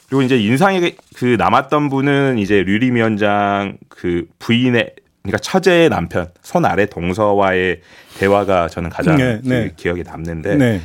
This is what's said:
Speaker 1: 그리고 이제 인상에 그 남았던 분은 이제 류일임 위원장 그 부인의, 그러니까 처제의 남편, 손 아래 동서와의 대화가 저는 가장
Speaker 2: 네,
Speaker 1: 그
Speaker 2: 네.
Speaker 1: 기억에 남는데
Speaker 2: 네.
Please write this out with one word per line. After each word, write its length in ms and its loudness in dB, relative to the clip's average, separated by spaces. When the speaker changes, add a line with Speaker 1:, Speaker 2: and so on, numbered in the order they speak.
Speaker 1:
그리고 140 0
이제 140 0
인상에 580 0
그 220 0
남았던 500 0
분은 480 0
이제 280 2
류일임 320 0
위원장 840 0
그 380 -6
부인의, 560 0
그러니까 160 -4
처제의 500 2
남편, 400 -2
손 240 0
아래 180 2
동서와의 960 0
대화가 500 2
저는 220 -8
가장 260 0
Speaker 2:
네, 260 0
Speaker 1:
그 60 -6
Speaker 2:
네. 280 -2
Speaker 1:
기억에 260 -4
남는데 540 -6
Speaker 2:
네. 280 2